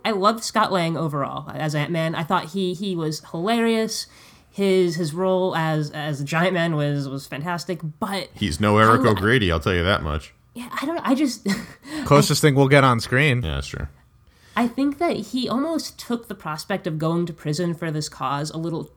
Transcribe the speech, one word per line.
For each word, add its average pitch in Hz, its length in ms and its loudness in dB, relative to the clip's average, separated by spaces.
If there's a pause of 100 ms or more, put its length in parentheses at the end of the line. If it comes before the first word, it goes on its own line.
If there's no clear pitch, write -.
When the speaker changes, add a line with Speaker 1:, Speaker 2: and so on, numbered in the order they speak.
Speaker 1:
I 226 80 0
loved 214 320 2
Scott 214 280 0
Lang 165 260 0
overall 143 560 -4
as 151 220 -4
Ant-Man. 160 400 -2
I 165 80 -4
thought 180 220 0
he, 180 280 -2
he 185 220 -4
was 156 260 -4 (100)
hilarious. 220 760 -2 (420)
His, 185 460 2
his 160 180 -2
role 185 420 0
as, 156 360 0
as 151 280 -6
the 143 60 -6
Giant 160 280 2
Man 165 220 0
was, 143 320 0
was 139 200 -8
fantastic, 170 540 -6 (180)
but 202 340 -6
Speaker 2:
He's 196 260 -2
no 104 200 6
Eric 110 220 8
Speaker 1:
I - 20 2
lo- 113 80 6
Speaker 2:
O'Grady, 101 400 4
I'll 80 80 2
tell 92 160 0
you 85 80 2
that 95 180 2
much. 76 320 -4 (200)
Speaker 1:
Yeah, 240 160 -14 (120)
I 269 40 -4
don't 330 100 -2
know. 330 100 -6
I 247 100 2
just 269 300 0 (300)
<laughs> 294 300 -10
Speaker 3:
Closest 143 360 4
thing 147 140 4
we'll 135 140 6
get 139 160 8
on 120 160 4
screen. 131 400 2
Speaker 2:
Yeah, 73 140 -2
that's 69 120 -4
true. - 200 -8 (680)
Speaker 1:
I 240 140 2
think 277 300 -2
that 339 180 0
he 240 320 -4
almost 294 500 -4
took 233 300 -6
the 202 60 -14
prospect 180 520 -6
of 156 100 -4
going 170 280 0
to 165 80 -8
prison 165 400 -4
for 160 180 -6
this 151 160 -4
cause 143 440 -4
a 156 60 -10
little 170 280 -6 (120)